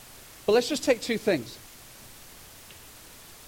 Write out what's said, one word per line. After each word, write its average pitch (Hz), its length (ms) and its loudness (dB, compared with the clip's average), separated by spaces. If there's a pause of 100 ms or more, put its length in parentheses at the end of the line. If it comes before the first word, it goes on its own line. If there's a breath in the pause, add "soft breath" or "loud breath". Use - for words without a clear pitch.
(460)
But 208 60 4
let's 240 160 4
just 285 140 -4
take 247 200 2
two 226 160 -4
things. 135 400 -2 (1900)